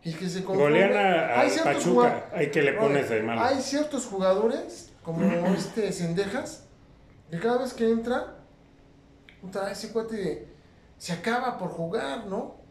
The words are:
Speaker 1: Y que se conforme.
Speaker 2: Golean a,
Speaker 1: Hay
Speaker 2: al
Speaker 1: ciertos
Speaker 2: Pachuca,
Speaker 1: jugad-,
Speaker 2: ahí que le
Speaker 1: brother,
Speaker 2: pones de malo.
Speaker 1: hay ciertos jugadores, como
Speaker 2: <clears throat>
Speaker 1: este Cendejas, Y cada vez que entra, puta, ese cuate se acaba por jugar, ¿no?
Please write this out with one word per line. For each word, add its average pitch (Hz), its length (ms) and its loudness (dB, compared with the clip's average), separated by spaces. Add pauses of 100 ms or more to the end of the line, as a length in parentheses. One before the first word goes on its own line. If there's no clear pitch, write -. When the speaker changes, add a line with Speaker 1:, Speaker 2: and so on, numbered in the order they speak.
Speaker 1:
Y 165 100 -6
que 180 160 -6
se 185 160 -6
conforme. 147 400 4
Speaker 2:
Golean 202 120 4
a, 160 440 4
Speaker 1:
Hay - 80 6
Speaker 2:
al - 20 2
Speaker 1:
ciertos 214 240 2
Speaker 2:
Pachuca, - 160 0 (400)
Speaker 1:
jugad-, 202 80 -6
Speaker 2:
ahí 147 120 0
que 156 120 2
le 139 100 4
Speaker 1:
brother, - 160 2
Speaker 2:
pones 139 220 2
de 110 120 2
malo. - 200 -2
Speaker 1:
hay 262 180 2
ciertos 285 460 -2
jugadores, 202 840 0 (100)
como 165 200 -4 (240)
Speaker 2:
<clears throat> 190 100 4
Speaker 1:
este 190 360 -4
Cendejas, 196 720 -4 (680)
Y 170 40 -4
cada 240 200 0
vez 254 160 -4
que 226 160 2
entra, 240 440 -2 (1040)
puta, 196 300 -6
ese 202 220 -10
cuate 220 540 -4 (520)
se - 140 -6
acaba 240 460 -2
por 180 120 -6
jugar, 226 560 -6
¿no? 208 300 -6 (140)